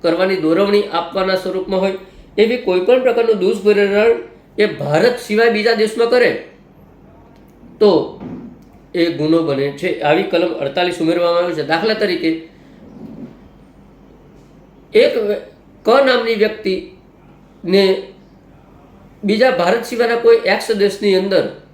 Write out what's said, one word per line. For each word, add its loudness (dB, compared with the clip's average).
કરવાની 0
દોરવણી 2
આપવાના -2
સ્વરૂપમાં -4
હોય, -2
એવી 0
કોઈ 0
પણ 4
પ્રકારનું 2
દુષ્પ્રેરણ 2
એ 4
ભારત 2
સિવાય 2
બીજા 0
દેશમાં 0
કરે 4
તો 6
એ 2
ગુનો 2
બને -2
છે. -4
આવી 2
કલમ 0
અડતાલીસ -4
ઉમેરવામાં 0
આવ્યો -4
છે. -4
દાખલા -2
તરીકે -2
એક 4
વ-, -4
ક 0
નામની 0
વ્યક્તિને -4
બીજા 2
ભારત 0
સિવાયના -2
કોઈ 6
એક્સ -6
દેશની 0
અંદર 0